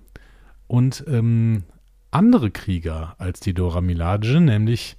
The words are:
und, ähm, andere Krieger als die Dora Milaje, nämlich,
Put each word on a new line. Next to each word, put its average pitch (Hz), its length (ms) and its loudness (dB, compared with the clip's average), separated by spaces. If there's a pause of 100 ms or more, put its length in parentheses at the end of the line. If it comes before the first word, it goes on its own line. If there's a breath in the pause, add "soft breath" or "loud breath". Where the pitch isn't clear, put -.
(680 soft breath)
und, 127 400 0
ähm, 113 560 0 (480)
andere 185 380 4
Krieger 82 720 -6
als 90 200 -6
die 95 140 -4
Dora 87 280 -2
Milaje, 92 600 0
nämlich, 113 580 0